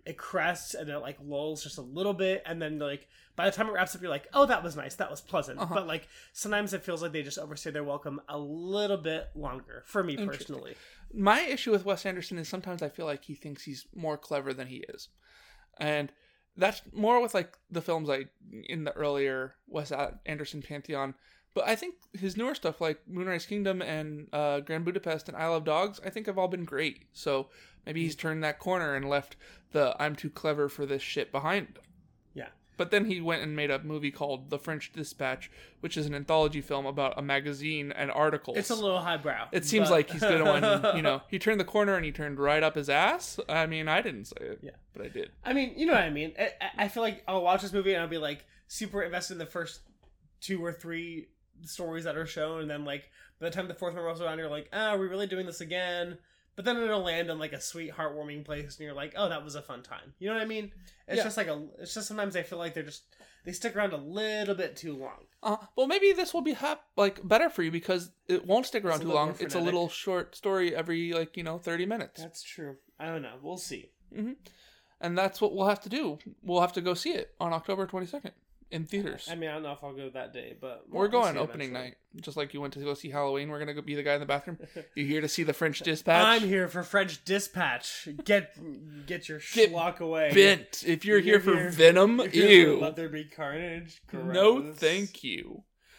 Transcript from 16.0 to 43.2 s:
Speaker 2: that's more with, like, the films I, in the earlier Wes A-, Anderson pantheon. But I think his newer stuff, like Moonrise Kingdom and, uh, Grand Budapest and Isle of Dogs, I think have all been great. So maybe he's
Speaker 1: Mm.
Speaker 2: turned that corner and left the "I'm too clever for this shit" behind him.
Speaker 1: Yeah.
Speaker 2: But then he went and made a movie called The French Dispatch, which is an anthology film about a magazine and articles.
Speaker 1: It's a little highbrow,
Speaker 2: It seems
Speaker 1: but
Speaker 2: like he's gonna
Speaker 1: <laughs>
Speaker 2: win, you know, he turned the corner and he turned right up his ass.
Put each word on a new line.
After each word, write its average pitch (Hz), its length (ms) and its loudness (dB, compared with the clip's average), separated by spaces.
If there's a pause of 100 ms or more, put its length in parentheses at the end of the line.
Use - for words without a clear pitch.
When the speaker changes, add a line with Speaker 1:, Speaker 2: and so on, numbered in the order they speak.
Speaker 2:
that's 196 260 2 (120)
more 226 280 4
with, 226 120 -2
like, 180 240 -2 (140)
the 170 100 -2
films 160 280 -2
I, 135 160 0 (260)
in 151 320 -8
the 143 100 -4
earlier 139 640 -2 (120)
Wes 151 240 -6
A-, 139 340 -4
Anderson 151 360 -8
pantheon. 139 540 -6 (380)
But - 140 0
I 220 80 2
think 349 200 -8 (180)
his 185 220 -6
newer 247 180 -2
stuff, 170 280 -4
like 156 260 -2
Moonrise 180 380 -4
Kingdom 196 360 -2
and, 151 520 -6
uh, 147 260 2
Grand 160 240 -4
Budapest 170 460 -4
and - 80 -10
Isle 165 180 0
of 156 80 0
Dogs, 175 420 0
I 190 40 -6
think 214 180 -8
have 190 100 -4
all 185 120 2
been 175 160 -4
great. 147 480 -4
So 135 360 -2 (360)
maybe 165 180 -4
he's 156 120 -2
Speaker 1:
Mm. - 40 -14
Speaker 2:
turned 156 240 -2
that 151 160 -2
corner 175 360 -2
and 139 140 -4
left 143 280 -2 (340)
the 143 260 2
"I'm 147 200 -2
too 147 120 -8
clever 147 380 0
for 143 180 -6
this 135 160 -4
shit" - 300 -4
behind 160 360 -2 (100)
him. - 60 -20 (500)
Speaker 1:
Yeah. - 160 -14 (260)
Speaker 2:
But 170 160 -2
then 208 140 4
he 185 160 -2
went 165 200 0
and 151 140 -4
made 147 160 0
a 135 100 0
movie 151 300 -4
called 139 380 -6
The 143 100 -2
French 156 320 -6
Dispatch, 139 580 -6 (300)
which 165 160 -8
is 151 120 -2
an 147 60 -4
anthology 151 460 2
film 139 260 -4
about 139 320 -2
a 143 40 -4
magazine 143 720 -2
and 143 180 -4
articles. 147 460 2
Speaker 1:
It's 202 120 -2
a 233 60 0
little 196 240 0
highbrow, 151 540 -2
Speaker 2:
It 180 100 0
seems 196 240 4
Speaker 1:
but 175 80 8
Speaker 2:
like 151 140 6
he's 165 120 -6
gonna 165 220 6
Speaker 1:
<laughs> 196 480 4
Speaker 2:
win, 175 60 0
you 160 60 2
know, 135 260 2
he 190 100 -2
turned 214 220 2
the 185 40 -2
corner 202 300 4
and 170 80 0
he 151 80 -4
turned 147 260 -6
right 147 260 4
up 156 120 4
his 143 140 0
ass. 196 580 2